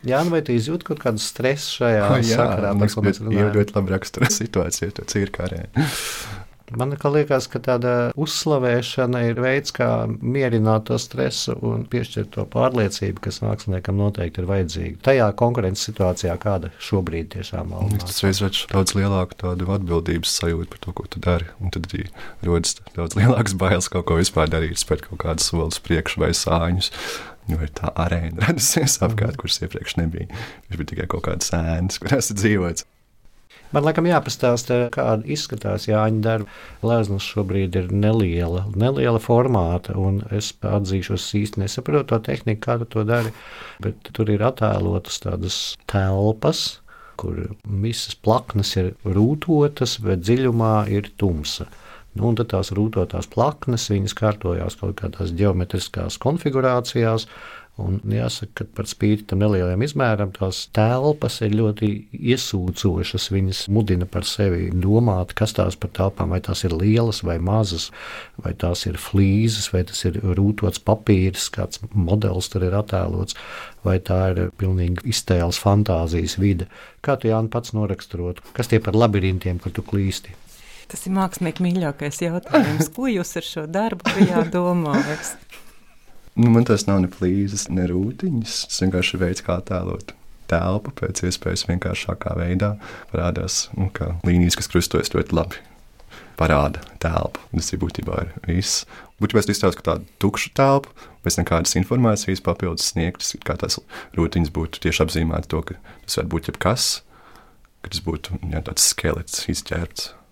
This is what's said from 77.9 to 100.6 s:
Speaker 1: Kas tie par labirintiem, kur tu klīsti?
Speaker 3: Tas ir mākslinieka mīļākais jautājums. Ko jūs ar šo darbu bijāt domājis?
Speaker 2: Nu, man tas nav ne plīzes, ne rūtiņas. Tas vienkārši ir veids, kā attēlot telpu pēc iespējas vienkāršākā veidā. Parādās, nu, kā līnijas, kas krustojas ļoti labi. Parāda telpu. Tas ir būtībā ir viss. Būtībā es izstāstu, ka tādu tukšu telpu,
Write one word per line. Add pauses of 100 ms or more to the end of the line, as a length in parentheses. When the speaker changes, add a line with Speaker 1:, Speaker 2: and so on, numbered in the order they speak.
Speaker 1:
Kas
tie
par
labirintiem,
kur
tu
klīsti? (520)
Speaker 3:
Tas
ir
mākslinieka
mīļākais
jautājums.
Ko
jūs
ar
šo
darbu (100)
bijāt
domājis? (960)
Speaker 2:
Nu,
man
tas
nav
ne
plīzes,
ne
rūtiņas.
Tas
vienkārši
ir
veids,
kā
attēlot (320)
telpu
pēc
iespējas
vienkāršākā
veidā. (320)
Parādās,
nu,
kā (100)
līnijas,
kas
krustojas
ļoti
labi. (720)
Parāda (140)
telpu.
Tas
ir
būtībā
ir (100)
viss. (300)
Būtībā
es
izstāstu,
ka
tādu
tukšu
telpu, (300)